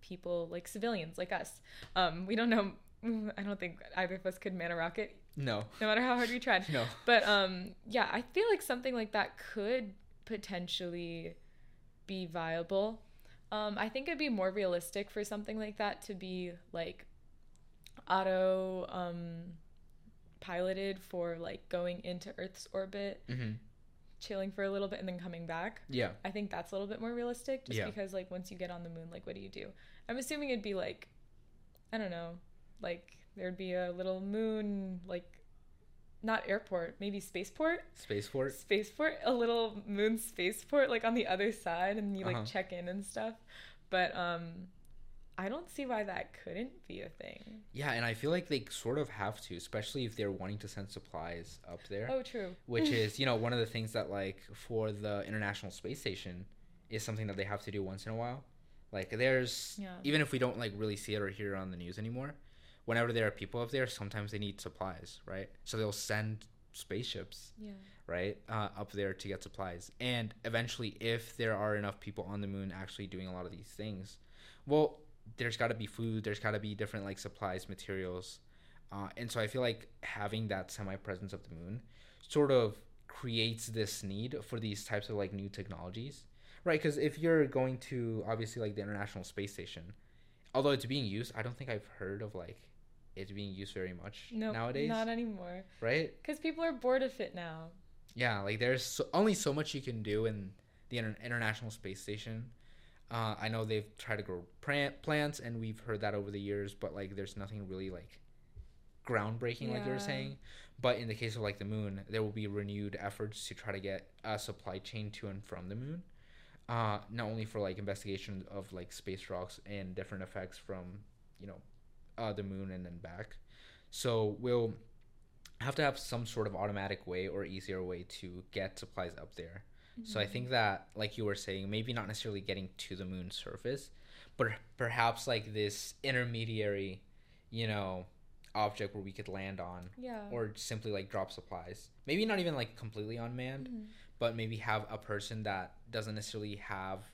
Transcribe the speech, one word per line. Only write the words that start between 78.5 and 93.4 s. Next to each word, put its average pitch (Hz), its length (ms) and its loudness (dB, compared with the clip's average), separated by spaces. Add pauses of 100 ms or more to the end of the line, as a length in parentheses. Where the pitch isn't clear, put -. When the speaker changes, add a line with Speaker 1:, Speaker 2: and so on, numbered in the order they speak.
Speaker 2:
Uh, 196 240 -4
and 123 160 -6
so 120 80 0
I 107 80 4
feel 127 140 0
like 117 260 0 (160)
having 107 440 0
that 95 220 0
semi-presence 98 640 -6
of 95 160 -8
the 85 80 -12
moon 92 260 -8 (380)
sort 143 320 6
of 113 260 6 (300)
creates 113 580 0
this 113 380 0
need 107 400 -4
for 117 160 -4
these 104 240 -2
types 104 260 -2
of, 110 60 0
like, 98 160 0
new 98 160 -4
technologies, 98 800 -8 (360)
right? 160 180 6
'Cause 147 160 4
if 147 220 4
you're 160 280 10
going 131 320 2
to, 117 460 0
obviously, 113 380 0
like, 104 140 0
the 107 60 -2
International 101 420 -4
Space 101 280 -4
Station, 87 420 -10 (600)
although 139 160 8
it's 135 160 4
being 131 200 2
used, 104 280 -2
I 110 80 -2
don't 120 140 -2
think 127 140 -8
I've 107 160 -2
heard 101 360 -4
of, 104 140 -6
like, 87 260 -10 (540)
it 98 180 -8
being 101 180 -4